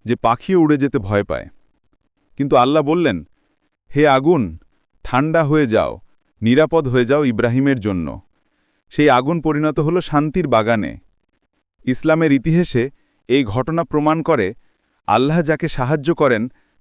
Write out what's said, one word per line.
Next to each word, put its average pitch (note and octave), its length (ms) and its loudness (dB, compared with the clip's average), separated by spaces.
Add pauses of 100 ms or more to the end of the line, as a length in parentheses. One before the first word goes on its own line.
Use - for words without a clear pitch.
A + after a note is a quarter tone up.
যে A2+ 100 -2
পাখিও B2 460 0
উড়ে D3+ 160 4
যেতে C3+ 220 -2
ভয় G2+ 240 -2
পায়। C2 240 -8 (880)
কিন্তু C#3+ 180 0
আল্লাহ C#3 280 4
বললেন, C#3+ 440 -2 (680)
"হে D3 120 4
আগুন, C3+ 500 2 (460)
ঠান্ডা D#3 400 0
হয়ে D3 240 2
যাও, E2+ 320 -2 (420)
নিরাপদ C#3+ 460 2
হয়ে B2 180 2
যাও C#3+ 200 2
ইব্রাহিমের B2 540 0
জন্য।" F2 420 -6 (680)
সেই D3 200 2
আগুন C3+ 320 2
পরিণত D3+ 380 -2
হলো E3 220 0
শান্তির D#3 460 -2
বাগানে। A2 500 0 (880)
ইসলামের D#3 460 0
ইতিহাসে C#3 580 0 (380)
এই C3+ 160 2
ঘটনা C3 400 -4
প্রমাণ D#3 380 -2
করে, B2 320 -2 (540)
আল্লাহ C3+ 340 2
যাকে D#3 260 -2
সাহায্য C#3+ 480 -2
করেন, B2+ 360 0 (300)